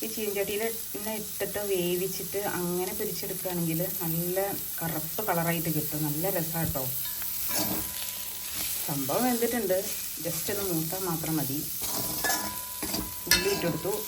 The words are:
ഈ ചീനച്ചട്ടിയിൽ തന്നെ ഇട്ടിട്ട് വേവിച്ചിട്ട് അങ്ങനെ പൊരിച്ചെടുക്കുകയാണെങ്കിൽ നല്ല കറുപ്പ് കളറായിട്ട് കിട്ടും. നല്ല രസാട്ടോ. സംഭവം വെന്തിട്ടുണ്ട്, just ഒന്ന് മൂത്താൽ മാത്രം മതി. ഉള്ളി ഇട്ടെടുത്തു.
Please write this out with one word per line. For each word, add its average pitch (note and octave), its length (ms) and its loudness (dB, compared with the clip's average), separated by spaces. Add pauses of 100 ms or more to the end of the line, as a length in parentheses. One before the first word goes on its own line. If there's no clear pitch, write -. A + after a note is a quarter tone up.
ഈ G#3 100 0
ചീനച്ചട്ടിയിൽ G3+ 560 0
തന്നെ A3 520 -4
ഇട്ടിട്ട് G3+ 400 -2 (100)
വേവിച്ചിട്ട് F#3 680 2 (140)
അങ്ങനെ F3 440 2
പൊരിച്ചെടുക്കുകയാണെങ്കിൽ F3 800 0 (240)
നല്ല E3+ 340 0 (440)
കറുപ്പ് D#3+ 460 -2
കളറായിട്ട് E3+ 480 2
കിട്ടും. D3+ 320 0
നല്ല D#3 300 2
രസാട്ടോ. D#3+ 460 0 (2000)
സംഭവം C#3+ 420 2
വെന്തിട്ടുണ്ട്, A#3 480 2 (480)
just D#3+ 260 -2
ഒന്ന് G3 220 0
മൂത്താൽ E3 360 0
മാത്രം D#3+ 300 2
മതി. C3+ 200 0 (1700)
ഉള്ളി F#3 260 6
ഇട്ടെടുത്തു. E3+ 380 2 (140)